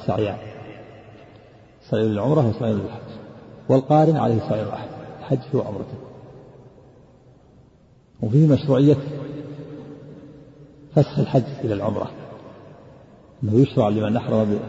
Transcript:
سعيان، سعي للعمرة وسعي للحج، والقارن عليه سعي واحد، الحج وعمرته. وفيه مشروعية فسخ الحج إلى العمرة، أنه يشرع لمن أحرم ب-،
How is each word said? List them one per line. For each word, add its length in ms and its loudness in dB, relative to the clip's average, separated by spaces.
سعيان، 300 -2
سعي 180 2
للعمرة 400 2
وسعي 240 -2
للحج، 360 -6
والقارن 480 4
عليه 320 2
سعي 160 -2
واحد، 240 -8
الحج 360 -4
وعمرته. 420 -6
وفيه 300 6
مشروعية 440 4
فسخ 240 4
الحج 260 2
إلى 100 -2
العمرة، 340 -4
أنه 120 0
يشرع 340 6
لمن 280 0
أحرم 280 2
ب-، 140 0